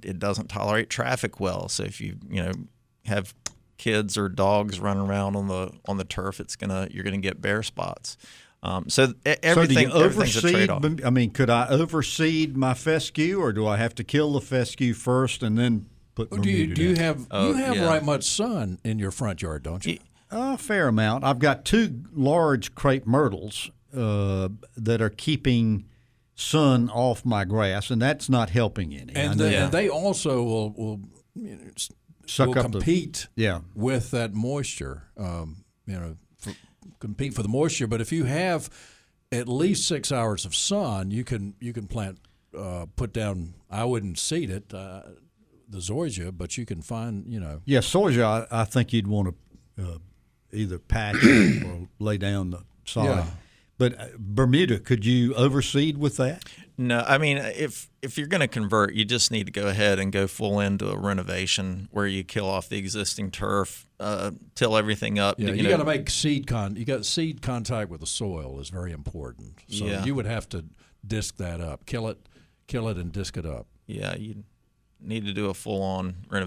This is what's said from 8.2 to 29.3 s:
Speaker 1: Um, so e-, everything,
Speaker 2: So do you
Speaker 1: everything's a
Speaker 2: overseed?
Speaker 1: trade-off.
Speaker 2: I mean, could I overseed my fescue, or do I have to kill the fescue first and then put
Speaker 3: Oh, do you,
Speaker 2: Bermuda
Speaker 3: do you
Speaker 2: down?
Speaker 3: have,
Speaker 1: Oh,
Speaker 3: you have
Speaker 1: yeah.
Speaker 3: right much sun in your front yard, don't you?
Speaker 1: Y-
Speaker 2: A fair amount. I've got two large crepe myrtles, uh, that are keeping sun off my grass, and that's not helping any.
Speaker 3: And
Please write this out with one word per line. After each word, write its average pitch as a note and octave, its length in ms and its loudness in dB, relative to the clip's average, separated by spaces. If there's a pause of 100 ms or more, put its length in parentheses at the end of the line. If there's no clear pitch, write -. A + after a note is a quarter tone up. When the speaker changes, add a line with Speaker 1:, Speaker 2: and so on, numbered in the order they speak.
Speaker 1:
Um, F#2 260 -4
so C3 240 4 (140)
e-, D3+ 160 2
everything, D#3+ 460 6
Speaker 2:
So B2+ 40 -2
do E3 60 4
you D#3+ 60 8
Speaker 1:
everything's F#3 320 4
a - 20 2
Speaker 2:
overseed? A2 300 4
Speaker 1:
trade-off. C#3 160 0 (200)
Speaker 2:
I B2 60 4
mean, B2 200 4
could B2 200 2
I A#2+ 180 4
overseed D#3 880 2
my C3 180 2
fescue, D#3+ 640 0
or C#3 140 2
do G#2+ 140 0
I G#2 100 2
have A2+ 200 0
to A#2 80 -6
kill D3+ 280 2
the C3+ 80 2
fescue B2 540 0
first B2+ 480 2
and A2 160 4
then A#2 280 4 (280)
put A2+ 160 -4
Speaker 3:
Oh, - 60 -4
do C#3+ 140 4
you, F3+ 140 6
Speaker 2:
Bermuda F2 100 0
Speaker 3:
do D#3+ 80 4
you F3+ 120 6
Speaker 2:
down? E3 100 4
Speaker 3:
have, D#3 260 0
Speaker 1:
Oh, - 180 4
Speaker 3:
you D4 60 4
have C4 220 2
Speaker 1:
yeah. F3 100 2
Speaker 3:
right D#3 180 4
much C#3+ 200 2
sun F3 600 -2
in A2 140 -2
your G2 140 0
front G2+ 280 -4
yard, D#2 220 -4
don't F2 240 -6
you? E2 120 -2 (320)
Speaker 1:
Y- G#3+ 80 -6 (140)
Speaker 2:
A B3+ 60 -4
fair F#3 300 2
amount. A2 360 2
I've C3+ 140 2
got C#3 260 2
two F3+ 380 2 (100)
large D3 640 2
crepe C3+ 320 2
myrtles, G#2+ 640 0 (260)
uh, G2 540 0 (260)
that A2+ 240 0
are A2 100 2
keeping A#2 760 2 (480)
sun C3 560 4
off A#2+ 340 0
my G#2 220 2
grass, G2+ 440 0
and A#2 120 2
that's D3 260 0
not A#2+ 220 4
helping F#2+ 440 0
any. - 200 -16
Speaker 3:
And D3 180 0